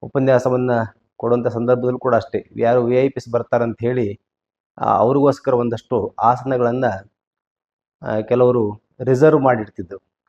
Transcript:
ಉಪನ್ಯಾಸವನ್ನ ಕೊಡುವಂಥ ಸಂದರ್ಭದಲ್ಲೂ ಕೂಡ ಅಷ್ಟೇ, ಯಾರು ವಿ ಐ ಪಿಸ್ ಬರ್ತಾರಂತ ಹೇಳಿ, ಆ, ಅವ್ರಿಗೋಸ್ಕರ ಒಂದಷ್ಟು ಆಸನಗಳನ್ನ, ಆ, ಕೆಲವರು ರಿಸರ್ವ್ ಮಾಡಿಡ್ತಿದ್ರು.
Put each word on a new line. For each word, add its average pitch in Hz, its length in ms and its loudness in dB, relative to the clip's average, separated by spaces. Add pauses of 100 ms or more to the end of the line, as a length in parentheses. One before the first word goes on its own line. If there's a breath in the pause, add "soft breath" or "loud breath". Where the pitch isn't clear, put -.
ಉಪನ್ಯಾಸವನ್ನ 127 680 0 (460)
ಕೊಡುವಂಥ 117 300 -2
ಸಂದರ್ಭದಲ್ಲೂ 120 520 -2
ಕೂಡ 127 160 0
ಅಷ್ಟೇ, - 420 -4
ಯಾರು 120 260 2
ವಿ 120 120 0
ಐ 135 140 2
ಪಿಸ್ 123 200 -14
ಬರ್ತಾರಂತ 117 520 -2
ಹೇಳಿ, 117 380 -4 (580)
ಆ, 107 200 0
ಅವ್ರಿಗೋಸ್ಕರ 135 560 2
ಒಂದಷ್ಟು 117 680 -4
ಆಸನಗಳನ್ನ, 123 680 0 (1160)
ಆ, 110 200 -6
ಕೆಲವರು 120 600 0 (180)
ರಿಸರ್ವ್ 135 420 4
ಮಾಡಿಡ್ತಿದ್ರು. 107 760 -4 (140)